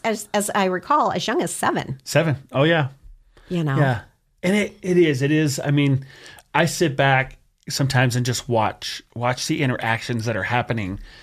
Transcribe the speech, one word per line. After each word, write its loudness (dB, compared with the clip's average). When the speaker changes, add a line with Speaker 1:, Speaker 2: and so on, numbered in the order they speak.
Speaker 1:
as, -4
as 0
I 2
recall, 0
as -4
young 0
as -2
seven. -4
Speaker 2:
Seven. 0
Oh, 0
yeah. 2
Speaker 1:
You -2
know? -2
Speaker 2:
Yeah. 2
And 2
it, -2
it 0
is. 4
It 2
is. 2
I -2
mean, 2
I 4
sit 0
back 2
sometimes 2
and 0
just -4
watch, -2
watch -4
the -2
interactions -2
that -2
are -4
happening. -2